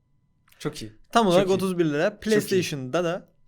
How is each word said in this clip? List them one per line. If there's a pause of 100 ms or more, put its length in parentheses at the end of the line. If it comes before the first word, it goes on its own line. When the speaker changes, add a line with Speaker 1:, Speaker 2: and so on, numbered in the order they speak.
(600)
Speaker 1:
Çok
iyi. (200)
Speaker 2:
tam
olarak
Speaker 1:
Çok
iyi.
Speaker 2:
otuz
bir
lira.
Speaker 1:
Çok (120)
iyi.
Speaker 2:
PlayStation'da
da, (180)